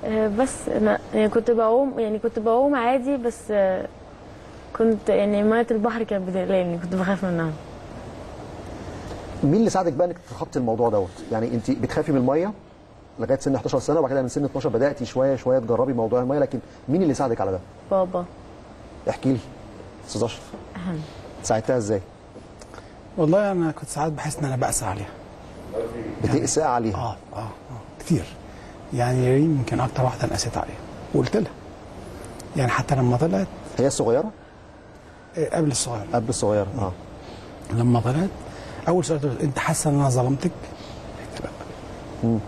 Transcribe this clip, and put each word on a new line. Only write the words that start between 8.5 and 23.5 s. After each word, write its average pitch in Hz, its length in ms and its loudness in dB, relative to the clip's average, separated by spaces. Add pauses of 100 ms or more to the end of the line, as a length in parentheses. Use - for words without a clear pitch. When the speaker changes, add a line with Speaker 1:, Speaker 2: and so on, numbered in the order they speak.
Speaker 2:
مين 147 100 6
اللي 220 160 6
ساعدك 180 220 2
بقى 160 140 2
إنك 175 120 -4
تتخطي - 400 -6
الموضوع 117 300 4
دوت؟ 101 200 2 (240)
يعني 113 220 0
أنت 113 160 -2
بتخافي - 420 0
من 139 60 4
المية 151 340 2 (680)
لغاية 123 200 2
سن 135 200 2
حداشر 139 200 0
سنة، 147 200 2
وبعد 135 120 2
كده 135 120 2
من 123 60 -2
سن 143 160 0
اتناشر 139 240 -2
بدأتي 127 360 2
شوية 131 320 2
شوية 127 220 2
تجربي 120 340 2
موضوع 117 280 2
المية، 131 180 0
لكن 135 200 0 (300)
مين 165 140 4
اللي 147 120 4
ساعدك 123 260 0
على 95 120 0
ده؟ 92 60 -2 (320)
Speaker 1:
بابا. 185 340 2 (840)
Speaker 2:
احكي - 240 0
لي 120 60 2 (680)
أستاذ 110 160 -2
أشرف. - 280 -8 (880)
ساعدتها 117 340 2
ازاي؟ 104 240 2 (1160)
Speaker 3:
والله 196 360 4